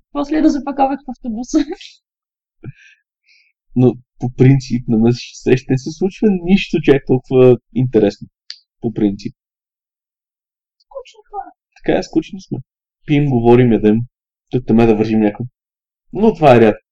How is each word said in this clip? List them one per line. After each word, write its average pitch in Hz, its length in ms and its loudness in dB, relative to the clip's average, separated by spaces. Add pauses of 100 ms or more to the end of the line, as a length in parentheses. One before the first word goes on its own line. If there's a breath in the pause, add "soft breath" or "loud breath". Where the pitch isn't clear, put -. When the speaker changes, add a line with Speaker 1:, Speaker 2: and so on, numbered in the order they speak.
(120)
Speaker 1:
После 294 280 -4
да 302 100 4
запаковах 269 560 -4
в 262 40 -12
автобуса. 247 480 -6
<laughs> 302 60 0 (2000 loud breath)
Speaker 2:
Но 127 180 2 (240)
по 123 140 -8
принцип 127 560 0
на 113 100 0
месечни 120 360 -2
срещи 127 360 -2
не 131 80 0
се 143 120 -12
случва 185 400 -4
нищо 180 520 -2
чак 135 240 2
толкова 127 500 2 (180)
интересно. 110 540 -2 (520)
По 117 120 -8
принцип. 104 420 -4 (1400)
Speaker 1:
Скучни 494 520 -20
хора. 415 200 -14 (260)
Speaker 2:
Така 160 220 -4
е, 185 40 -6
скучни - 380 -8
сме. - 180 -12 (480)
Пием, 147 240 0
говорим, 120 420 4
ядем. 107 240 2 (540)
Тук 123 200 -4
ме 113 160 4
да 113 100 4
вържим 110 240 -2
някой. 107 260 -2 (640)
Но 214 220 0
това 139 220 4
е 117 40 6
ряд. 107 160 4 (160)